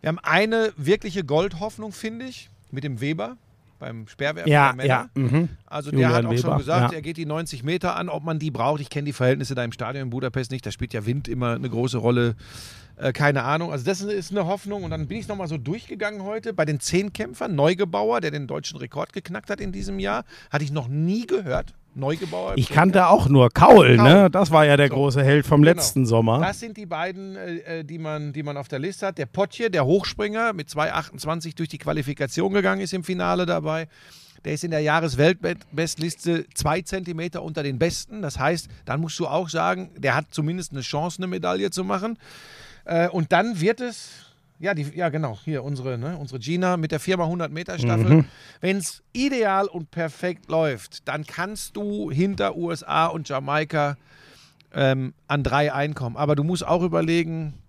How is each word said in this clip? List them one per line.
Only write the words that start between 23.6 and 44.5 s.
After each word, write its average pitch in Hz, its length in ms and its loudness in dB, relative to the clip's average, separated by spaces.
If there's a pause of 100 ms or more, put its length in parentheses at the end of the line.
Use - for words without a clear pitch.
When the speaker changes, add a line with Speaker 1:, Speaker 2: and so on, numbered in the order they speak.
Speaker 1:
Kaul. 113 120 10
Speaker 2:
ne? 185 220 10
Das 180 220 4
war 156 120 10
ja 147 120 8
der 143 120 6
Speaker 1:
So. 120 60 0
Speaker 2:
große 135 300 2
Held 139 200 6
vom 147 180 8
Speaker 1:
Genau. 160 100 10
Speaker 2:
letzten 139 340 2
Sommer. 113 340 4
Speaker 1:
Das 190 200 -2
sind 220 160 -12
die 208 100 -12
beiden, 185 480 -8
äh, 170 460 -10
äh, 156 40 -10
die 160 140 -12
man, 151 340 -6
die 147 120 -8
man 143 120 -8
auf 139 120 -10
der 139 100 -6
Liste 190 300 -6
hat. 190 100 -8
Der 139 80 -4
Pottje, 202 440 -2
der 160 160 2
Hochspringer, 208 680 0
mit 165 180 -10
zwei 151 220 -2
achtundzwanzig 156 640 -6
durch 165 120 -4
die 151 100 -12
Qualifikation 151 760 -4
gegangen 190 280 2
ist 180 120 -6
im 185 100 -4
Finale 180 420 -2
dabei. 160 440 -4 (560)
Der 160 80 -6
ist 151 100 -6
in 170 80 -6
der 156 100 0
Jahresweltbestliste 165 1700 0
zwei 160 280 -2
Zentimeter 175 600 -8
unter 160 220 -6
den 135 140 -4
Besten. 175 440 -2
Das 143 160 -6
heißt, 160 300 0 (160)
dann 139 160 -4
musst 165 180 -6
du 175 80 -2
auch 160 220 -2
sagen, 170 480 -2
der 127 180 0
hat 156 160 -2
zumindest 160 420 -4
eine 135 100 -8
Chance, 160 360 -6
eine 185 80 -6
Medaille 185 460 -2
zu 185 100 -6
machen. 202 360 -4 (680)
Äh, 170 240 2
und 170 240 0
dann 190 280 2
wird 220 200 2
es, 247 300 -10 (480)